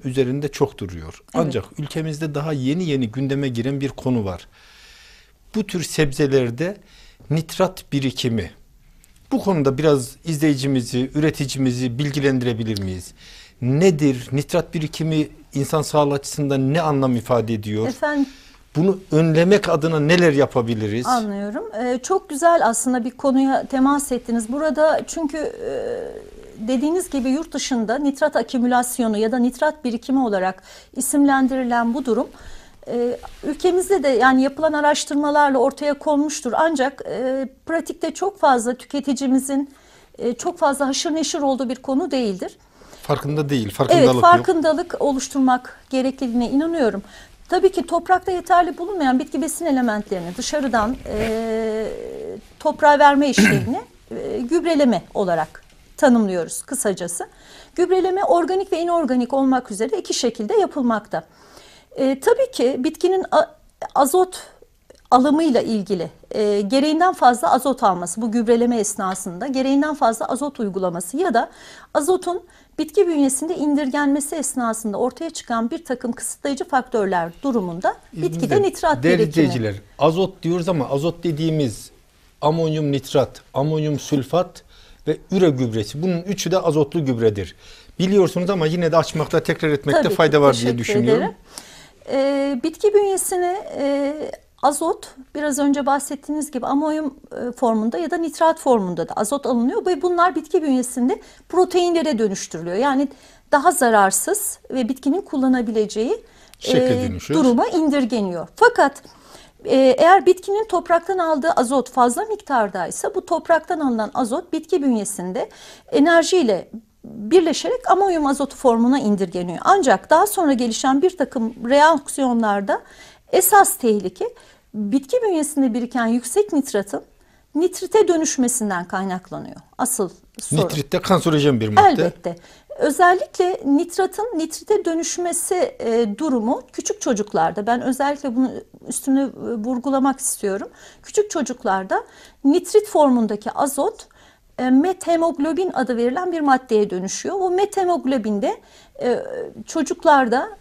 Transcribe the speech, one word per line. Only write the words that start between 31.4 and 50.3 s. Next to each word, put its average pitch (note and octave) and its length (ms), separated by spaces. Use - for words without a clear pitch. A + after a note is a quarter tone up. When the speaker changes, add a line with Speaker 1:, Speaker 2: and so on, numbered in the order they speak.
Speaker 2:
bu C4+ 100
durum, A#3 220
e, A#3+ 300
ülkemizde F4+ 580
de C#4+ 60
yani C4 340
yapılan C#4 300
araştırmalarla D4 840
ortaya C4+ 360
konmuştur. D4 640
Ancak, C#4 540
e, C4 380
pratikte E4 480
çok G4 260
fazla B3 340
tüketicimizin, C4+ 960
e, A#3+ 140
çok F4 260
fazla C#4 300
haşır D4 260
neşir D#4+ 240
olduğu C4+ 300
bir B3 80
konu C4+ 340
değildir. A#3+ 460
Speaker 1:
Farkında D3 460
değil, A#2+ 220
farkındalık D#4 340
Speaker 2:
Evet, C3 100
Speaker 1:
yok. B2 80
Speaker 2:
farkındalık E4+ 800
oluşturmak C4 800
gerektiğine C4 600
inanıyorum. C#4 520
Tabii F#4 240
ki F4 140
toprakta F4+ 460
yeterli F4 460
bulunmayan E4+ 400
bitki C#4 240
besin D#4+ 240
elementlerini G#3 720